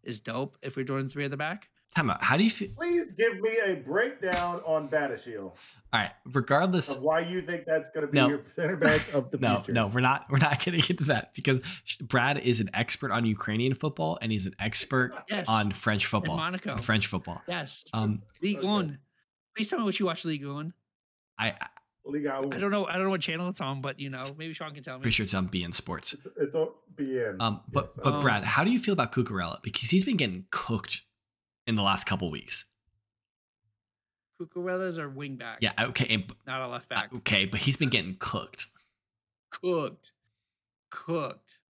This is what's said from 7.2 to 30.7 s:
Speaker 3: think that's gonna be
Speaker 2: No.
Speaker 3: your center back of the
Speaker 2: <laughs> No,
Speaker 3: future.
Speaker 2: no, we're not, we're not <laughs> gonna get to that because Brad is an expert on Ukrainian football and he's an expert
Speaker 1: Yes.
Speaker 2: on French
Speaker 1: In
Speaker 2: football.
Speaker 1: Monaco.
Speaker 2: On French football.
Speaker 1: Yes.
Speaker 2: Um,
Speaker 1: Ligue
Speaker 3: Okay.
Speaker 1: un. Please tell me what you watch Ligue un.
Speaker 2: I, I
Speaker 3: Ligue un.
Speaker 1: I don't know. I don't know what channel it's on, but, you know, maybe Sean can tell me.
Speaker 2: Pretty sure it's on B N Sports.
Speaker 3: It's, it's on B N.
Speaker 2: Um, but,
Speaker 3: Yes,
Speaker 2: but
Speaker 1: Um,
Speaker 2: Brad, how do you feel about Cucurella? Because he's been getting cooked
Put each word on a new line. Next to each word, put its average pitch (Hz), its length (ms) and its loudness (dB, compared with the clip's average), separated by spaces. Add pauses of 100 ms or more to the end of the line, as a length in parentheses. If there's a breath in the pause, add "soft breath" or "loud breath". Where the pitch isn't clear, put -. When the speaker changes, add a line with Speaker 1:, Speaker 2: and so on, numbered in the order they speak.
Speaker 3:
think 170 220 -6
that's 160 260 2
gonna 151 160 -2
be 139 100 2
Speaker 2:
No. 131 120 8
Speaker 3:
your 143 120 0 (140)
center 175 200 0
back 151 380 4
of 127 160 0
the - 80 -4
Speaker 2:
<laughs> - 20 -4
No, 107 180 4
Speaker 3:
future. - 160 -4
Speaker 2:
no, 113 140 2
we're 120 140 2
not, 131 280 4
we're 135 100 4
not 143 220 4
<laughs> - 40 -2
gonna 170 140 2
get - 180 2
to 147 80 0
that 127 300 2
because 131 260 2 (400 loud breath)
Brad 135 380 2
is 120 220 4
an 95 120 0
expert 117 380 0
on 117 140 2
Ukrainian 110 500 2
football 85 480 -2
and 113 80 0
he's 95 160 0
an 92 120 -6
expert 123 540 2 (160)
Speaker 1:
Yes. 190 180 -2
Speaker 2:
on 107 220 4
French 104 360 0
Speaker 1:
In - 40 -2
Speaker 2:
football. 87 280 0
Speaker 1:
Monaco. 175 340 -4
Speaker 2:
On 123 80 -4
French 110 280 2
football. 90 400 -6
Speaker 1:
Yes. 165 460 -8
Speaker 2:
Um, 110 300 0 (180)
Speaker 1:
Ligue 196 160 0
Speaker 3:
Okay. 185 100 -2
Speaker 1:
un. 175 300 0 (580)
Please 214 140 -4
tell 370 80 -2
me 226 80 0
what 226 140 0
you 196 80 2
watch 165 180 -4
Ligue 151 200 -4
un. 147 280 -8 (640)
Speaker 2:
I, 113 120 0
I - 180 -8 (380)
Speaker 3:
Ligue 147 200 -4
un. 135 260 -2
Speaker 1:
I 151 60 -6
don't 196 140 0
know. 202 160 0
I - 60 -4
don't 185 100 0
know 196 80 2
what 180 100 0
channel 170 280 -2
it's 185 120 -8
on, 135 200 -4
but, 135 180 -8
you 139 100 -8
know, 131 140 -8 (120)
maybe 160 200 -8
Sean 156 180 -10
can 143 100 -16
tell 127 140 -10
me. 131 60 -12
Speaker 2:
Pretty 113 100 2
sure 113 120 2
it's 92 100 -4
on 95 100 2
B 87 180 -2
N 87 100 -6
Sports. - 400 -2
Speaker 3:
It's, - 120 -12 (120)
it's 147 180 -2
on 160 140 2 (260)
B 131 240 -2
N. 104 200 -2
Speaker 2:
Um, 110 220 0 (100)
but, 139 240 -2
Speaker 3:
Yes, - 80 -10
Speaker 2:
but 131 120 4
Speaker 1:
Um, 147 60 0
Speaker 2:
Brad, 107 220 2
how 135 200 2
do 220 80 4
you 247 80 4
feel 202 140 0
about 131 200 0
Cucurella? 95 480 -2
Because - 300 0
he's 185 140 6
been 240 120 0
getting 92 320 0
cooked - 520 -4 (680)